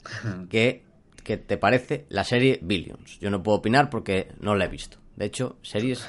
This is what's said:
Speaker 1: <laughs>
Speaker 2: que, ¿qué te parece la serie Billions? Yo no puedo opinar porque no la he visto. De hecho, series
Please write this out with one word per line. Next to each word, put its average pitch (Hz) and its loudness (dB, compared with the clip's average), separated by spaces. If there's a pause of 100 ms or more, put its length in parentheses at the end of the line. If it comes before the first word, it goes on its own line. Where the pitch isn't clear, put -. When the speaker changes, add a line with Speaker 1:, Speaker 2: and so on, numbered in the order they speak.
Speaker 1:
<laughs> 92 -8
Speaker 2:
que, 113 2 (360)
¿qué 107 -2
te - -4
parece 131 2
la 95 -2
serie 123 4
Billions? - -6
Yo 98 -4
no 98 -2
puedo 104 4
opinar 135 2
porque 98 -2
no 104 2
la 98 4
he 82 0
visto. - -12 (200)
De 104 -4
hecho, - -6
series 120 -4